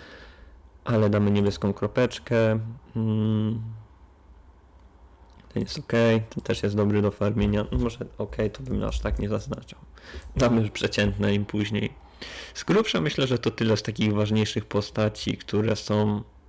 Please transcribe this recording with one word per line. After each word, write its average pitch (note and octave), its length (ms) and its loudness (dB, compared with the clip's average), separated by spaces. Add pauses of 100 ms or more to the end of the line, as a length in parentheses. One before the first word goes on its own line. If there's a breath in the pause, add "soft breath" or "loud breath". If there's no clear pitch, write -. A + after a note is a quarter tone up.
(840 loud breath)
ale A2 260 4
damy G#2 220 4
niebieską G2+ 420 2
kropeczkę. A2+ 880 0 (360)
Mm. A2 680 0 (1900)
Ten A#2 100 -2
jest - 160 -8
okej, A#2 500 4
ten - 140 -8
też - 200 -2
jest G2+ 120 0
dobry G#2 260 4
do G#2 100 2
farmienia. G#2 600 0
No - 60 -2
może A#2+ 280 -4 (120)
okej, G#2+ 340 -2
to - 120 -14
bym G#2 200 -4
aż G#2 160 -2
tak G#2 200 -2
nie G#2 100 -2
zaznaczał. - 500 -8 (560 loud breath)
Damy A#2 340 2
przeciętne G2+ 640 0
im G2+ 120 0
później. G#2 480 -2 (600 loud breath)
Z - 100 -12
grubsza F#3 380 2
myślę, D3 260 0
że B2 120 2
to A#2 120 0
tyle A2 260 2
z - 60 -6
takich G#2+ 300 0
ważniejszych G#2+ 520 2
postaci, - 720 -2
które G#2+ 380 0
są G#2 480 0 (260)